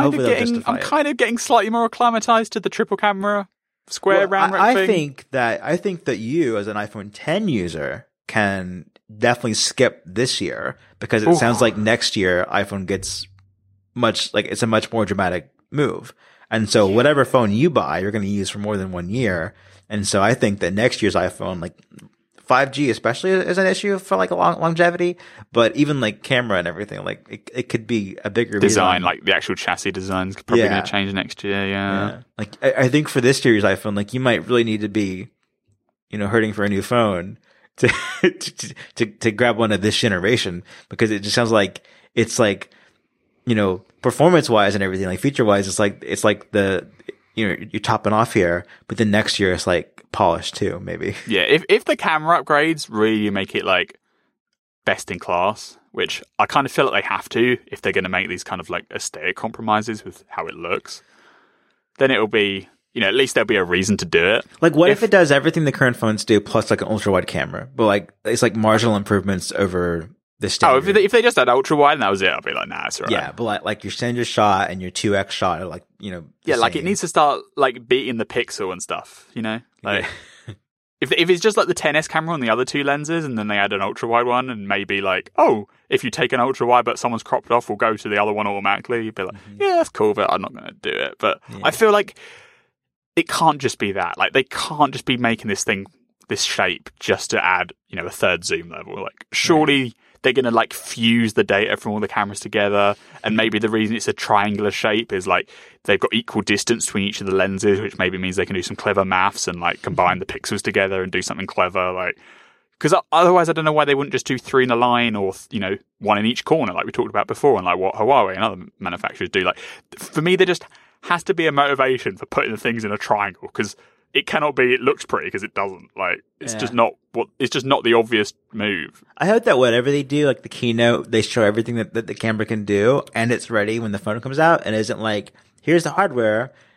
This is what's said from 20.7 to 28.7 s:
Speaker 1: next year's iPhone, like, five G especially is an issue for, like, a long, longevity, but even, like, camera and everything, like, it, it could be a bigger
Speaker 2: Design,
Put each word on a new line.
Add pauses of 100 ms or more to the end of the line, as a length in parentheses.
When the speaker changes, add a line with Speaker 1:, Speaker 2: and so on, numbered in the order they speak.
Speaker 1:
next
year's
iPhone,
like, (640)
five
G
especially
is
an
issue
for,
like,
a
long,
longevity, (340)
but
even,
like,
camera
and
everything,
like,
it,
it
could
be
a
bigger
Speaker 2:
Design,